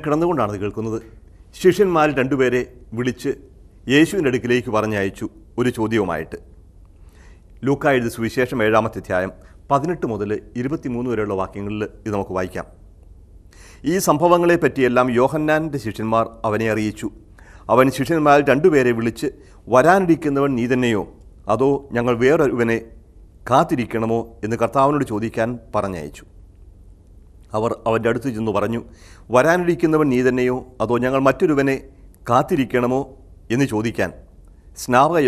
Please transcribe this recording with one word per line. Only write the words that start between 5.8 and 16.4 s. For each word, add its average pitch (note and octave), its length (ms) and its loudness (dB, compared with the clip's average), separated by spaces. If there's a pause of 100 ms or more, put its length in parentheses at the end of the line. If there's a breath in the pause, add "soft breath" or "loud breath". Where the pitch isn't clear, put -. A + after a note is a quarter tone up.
ലൂക്ക C#3+ 280 0
എഴുതിയ A#2 200 -2
സുവിശേഷം B2 520 -2
ഏഴാമത്തെ A2 360 0
അധ്യായം F#2+ 300 -4 (360 soft breath)
പതിനെട്ട് D3 440 -2
മുതൽ G#2 180 -6 (300)
ഇരുപത്തിമൂന്ന് B2+ 500 -6
വരെയുള്ള G#2 300 -2
വാക്യങ്ങളിൽ G2+ 420 -8 (240)
ഇത് A2 80 -6
നമുക്ക് G2 220 -6
വായിക്കാം. F2+ 280 -6 (1300 soft breath)
ഈ - 20 0 (140)
സംഭവങ്ങളെപ്പറ്റിയെല്ലാം D#3+ 1000 2 (100)
യോഹന്നാൻ്റെ D3+ 680 0
ശിഷ്യന്മാർ A2 420 -2 (220)